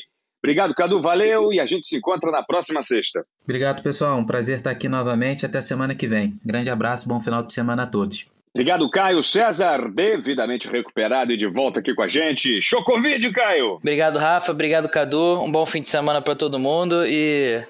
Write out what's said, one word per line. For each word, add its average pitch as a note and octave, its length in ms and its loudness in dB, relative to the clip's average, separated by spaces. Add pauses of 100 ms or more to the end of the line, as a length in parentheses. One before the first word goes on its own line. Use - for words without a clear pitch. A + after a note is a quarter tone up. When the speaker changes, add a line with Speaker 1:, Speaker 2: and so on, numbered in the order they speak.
(420)
Speaker 1:
Obrigado, D#3 320 2
Cadu, F3+ 260 2
valeu, G#3+ 540 2
e F3+ 40 4
a D3 60 2
gente E3 220 -2
se - 100 -4
encontra E3+ 340 -2
na D3 120 0
próxima D#3 400 -2
sexta. - 420 -2 (200)
Speaker 2:
Obrigado, C3+ 380 -2
pessoal, C#3+ 360 0
um A2 80 0
prazer B2 320 -2
estar C3 140 -4
aqui C3 180 -4
novamente, B2+ 560 -2
até C3+ 160 -4
semana C3+ 320 -2
que C3+ 120 -4
vem. G#2 280 0 (100)
Grande A#2+ 240 -2
abraço, A#2+ 400 -2
bom A#2+ 100 -2
final A#2 240 -2
de A#2 80 -8
semana A#2+ 340 -2
a - 20 -8
todos. G2+ 400 -4 (280)
Speaker 1:
Obrigado, D3+ 360 2
Caio F#3 320 2
César, E3 680 2
devidamente B2+ 800 -2
recuperado A#2+ 640 0
e A2+ 60 0
de G#2 80 0
volta A#2 340 0
aqui A2 140 -2
com A2+ 80 0
a F#2 60 0
gente. C3 520 0
Show - 240 0
covid, B3 480 2
Caio! E3 440 2
Speaker 3:
Obrigado, D3 420 0
Rafa, E3+ 340 2
obrigado, D#3 340 0
Cadu, D#3 560 2
um - 80 -4
bom D#3 140 2
fim D#3 160 -4
de C3+ 80 -6
semana D3 320 0
pra C#3+ 160 -2
todo C#3+ 220 -2
mundo E3+ 480 2
e C#3 640 0